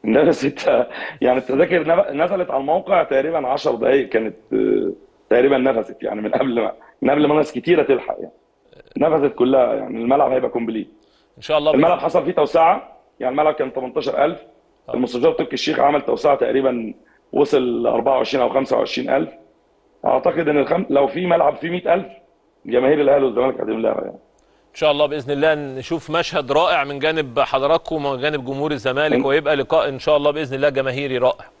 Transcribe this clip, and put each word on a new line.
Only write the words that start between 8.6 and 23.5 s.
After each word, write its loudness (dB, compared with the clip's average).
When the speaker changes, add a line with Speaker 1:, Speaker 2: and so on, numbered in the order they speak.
Speaker 1:
نفذت 2
كلها، 4
يعني -6
الملعب 2
هيبقى 0
complete. -6
Speaker 2:
إن -20
شاء 0
الله 2
Speaker 1:
الملعب 4
Speaker 2:
بإذن 0
Speaker 1:
حصل 0
فيه -2
توسعة، 2
يعني -2
الملعب 2
كان -4
تمنتاشر -2
ألف، -2
Speaker 2:
آه. -6
Speaker 1:
المستشار 0
تركي -4
الشيخ -4
عمل 2
توسعة 0
تقريبًا -2
وصل 0
أربعة 0
وعشرين 0
أو 2
خمسة 0
وعشرين -4
ألف. 0
أعتقد 0
إن 2
الخم-، 0
لو 2
في -4
ملعب 2
فيه -8
مية -2
ألف، -2
جماهير 2
الأهلي 4
والزمالك 0